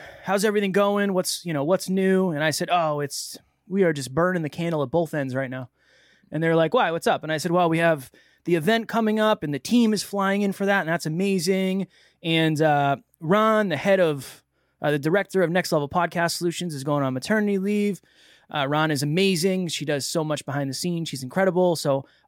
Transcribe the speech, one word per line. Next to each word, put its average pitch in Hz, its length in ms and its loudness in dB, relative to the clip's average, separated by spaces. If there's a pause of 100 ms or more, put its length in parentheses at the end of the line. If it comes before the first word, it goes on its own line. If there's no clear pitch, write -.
(220)
How's 190 220 -2
everything 202 280 0
going? 202 400 2
What's, - 320 -2
you 170 80 -6
know, 143 100 -2
what's 180 280 0
new?" 190 400 2
And 151 120 -4
I 156 80 2
said, 170 220 -4
"Oh, 156 280 0
it's, - 360 -8 (320)
we 190 140 0
are 170 100 4
just 131 220 -6
burning 175 280 0
the 151 60 -4
candle 165 340 -2
at 131 80 -4
both 165 220 0
ends 135 220 -4
right 131 160 -4
now." 131 180 -10 (640)
And 156 100 -2
they're 165 140 2
like, 160 160 4
"Why? 220 180 2
What's 165 160 -4
up?" 156 160 2
And 156 80 -6
I 156 60 0
said, 160 140 -4
"Well, 175 180 4
we 160 100 2
have 165 320 2 (340)
the 170 100 2
event 208 340 0
coming 214 320 0
up, 214 220 2
and 147 100 -4
the 143 60 -4
team 226 340 4
is 202 100 -2
flying 196 380 -2
in 196 120 0
for 196 120 -4
that, 196 160 2
and 156 80 -4
that's 165 180 -2
amazing. 190 800 0 (360)
And, 160 400 2
uh, 143 340 4 (240)
Ron, 214 480 2
the 156 80 -2
head 190 240 2
of, 151 420 -2 (380)
uh, 147 100 0
the 147 80 0
director 185 440 0
of 160 80 0
Next 175 200 -2
Level 147 180 0
Podcast 170 440 0
Solutions, 175 420 -4
is 135 80 -10
going 143 220 0
on 131 80 -2
maternity 202 460 0
leave. 208 420 0 (500)
Uh, 143 180 -2
Ron 156 220 2
is 143 120 0
amazing. 185 680 0
She - 160 -6
does 139 220 -2
so 165 180 -2
much 151 220 -4
behind 139 240 -4
the 131 40 -8
scenes. 170 340 -4
She's 135 140 -8
incredible. 180 540 0
So 139 300 -2 (220)